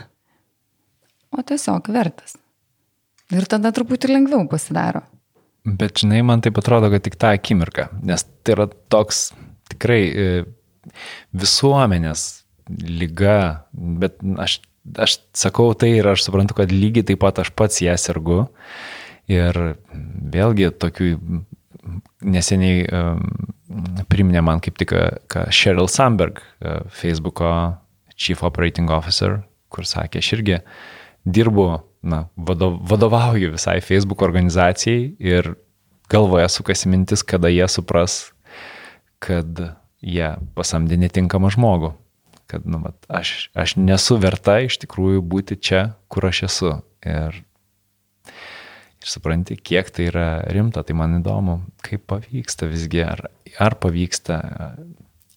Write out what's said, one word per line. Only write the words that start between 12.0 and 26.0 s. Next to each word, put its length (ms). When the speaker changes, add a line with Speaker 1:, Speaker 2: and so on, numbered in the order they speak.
Speaker 2:
liga, 1040
bet 500
aš, 240
aš 220
sakau 420
tai 220
ir 140
aš 180
suprantu, 300
kad 160
lygiai 340
taip 140
pat 200
aš 100
pats 300
ją 160
sergu. 480
Ir 340
vėlgi 440
tokių 380
neseniai, 640
em, 1200
priminė 340
man 180
kaip 180
tik, 140
e, 260
ką 220
Sheryl 380
Sandberg, 520